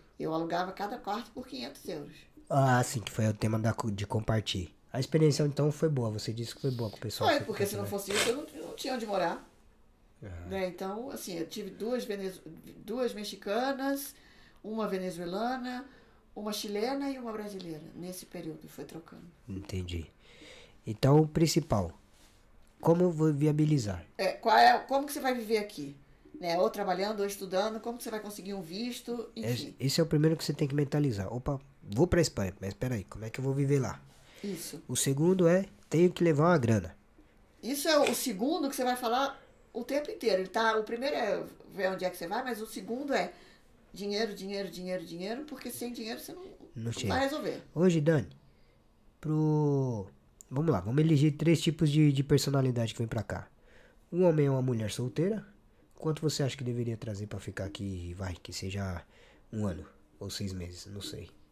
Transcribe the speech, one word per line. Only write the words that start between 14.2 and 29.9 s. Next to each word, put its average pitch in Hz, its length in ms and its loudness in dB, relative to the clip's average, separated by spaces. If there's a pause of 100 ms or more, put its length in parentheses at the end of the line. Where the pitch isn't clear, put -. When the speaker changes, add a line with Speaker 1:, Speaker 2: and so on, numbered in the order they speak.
Speaker 1:
uma 214 240 -2
venezuelana, 196 960 -4 (480)
uma 214 180 -6
chilena 240 580 -2
e 262 80 -6
uma 233 140 -8
brasileira. 190 500 -8 (120)
Nesse 180 320 -12
período, 156 420 -12
foi - 160 -16
trocando. - 380 -16 (260)
Speaker 2:
Entendi. 87 600 -8 (760)
Então, 135 340 6
o 156 80 4
principal, 143 640 2 (880)
como 170 240 6
eu 180 80 4
vou 156 200 4
viabilizar? 147 720 2 (140)
Speaker 1:
É, 185 140 0
qual 226 260 4
é, 240 220 10
como 277 260 0
que - 60 -10
você 294 80 -6
vai 254 140 2
viver 220 240 0
aqui? 147 380 -6 (440)
Né? 165 180 0
Ou 208 100 4
trabalhando, 202 520 -2
ou 202 60 0
estudando, 202 520 -2
como 233 180 -8
que - 60 -14
você 240 80 -8
vai 214 100 -6
conseguir 202 340 -10
um 190 80 -8
visto, 233 760 -8
Speaker 2:
Esse, 120 300 -2
Speaker 1:
enfim. - 120 -16
Speaker 2:
esse 135 220 0